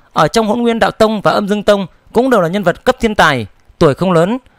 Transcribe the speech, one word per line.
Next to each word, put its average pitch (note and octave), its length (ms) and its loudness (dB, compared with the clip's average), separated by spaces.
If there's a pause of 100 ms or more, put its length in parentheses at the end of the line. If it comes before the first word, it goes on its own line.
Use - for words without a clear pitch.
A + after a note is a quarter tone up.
(120)
ở D#3+ 160 0
trong A3+ 180 -2
Hỗn A#3 140 -2
Nguyên A#3 180 -2
Đạo G#3 120 0
Tông A3 300 0
và E3 100 0
Âm G#3 180 -2
Dương G#3 140 -2
Tông G3 240 0 (260)
cũng B3+ 180 0
đều A3 100 2
là E3+ 80 0
nhân G3 140 -4
vật E3+ 220 -4
cấp B3+ 160 0
thiên G#3+ 140 -2
tài, C#3+ 320 0 (320)
tuổi D3 160 2
không F#3 180 -2
lớn, F3+ 260 0 (200)